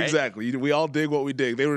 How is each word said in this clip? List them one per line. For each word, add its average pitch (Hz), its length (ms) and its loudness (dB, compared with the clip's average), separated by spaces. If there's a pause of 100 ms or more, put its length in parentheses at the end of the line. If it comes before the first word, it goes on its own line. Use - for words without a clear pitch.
Exactly. 127 540 0
We 135 160 0
all 156 160 2
dig 151 220 0
what 147 140 0
we 139 100 -4
dig. 123 240 -2
They 135 80 2
were 147 100 0